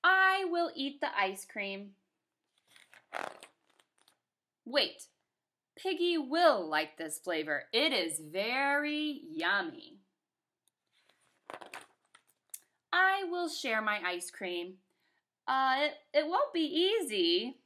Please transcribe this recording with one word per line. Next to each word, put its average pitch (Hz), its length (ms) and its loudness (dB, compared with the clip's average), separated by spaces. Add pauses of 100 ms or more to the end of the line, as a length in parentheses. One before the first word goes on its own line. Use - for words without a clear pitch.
I 381 440 6
will 339 260 0
eat 277 240 -6
the - 180 -2
ice 190 280 -2
cream. 196 460 -8 (2750)
Wait, - 420 0 (680)
Piggy 349 400 0
will 277 520 4
like 156 280 -2
this 160 200 -8
flavor. 156 540 -4
It 277 220 2
is 165 260 -2
very 277 1000 -2 (100)
yummy. 170 680 -2 (3000)
I 381 380 4
will 349 180 -2
share 226 340 -2
my 208 240 0
ice 180 240 -4
cream. 180 500 -8 (680)
Uh, 262 300 4
it, 294 160 0 (200)
it 302 140 4
won't 494 260 0
be 339 60 0
easy. 262 1080 2